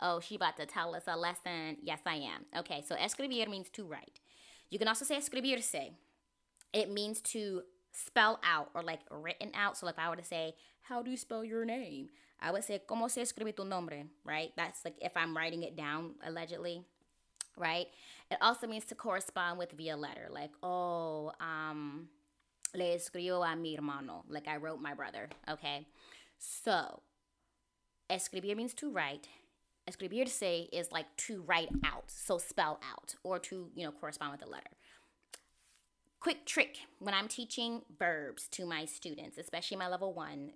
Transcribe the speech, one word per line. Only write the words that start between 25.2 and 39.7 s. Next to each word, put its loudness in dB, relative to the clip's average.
okay? -4
So, 2
escribir 0
means -2
to -4
write. -2
Escribirse 0
is, -2
like, -4
to -4
write 4
out, -2
so 2
spell 2
out, -8
or 0
to, -8
you -6
know, -2
correspond -6
with -12
a -10
letter. -10
Quick 2
trick 2
when 2
I'm 4
teaching -2
verbs 0
to -4
my 0
students, -8
especially -4